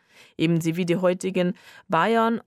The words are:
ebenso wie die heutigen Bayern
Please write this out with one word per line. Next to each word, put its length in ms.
ebenso 400
wie 80
die 100
heutigen 600
Bayern 580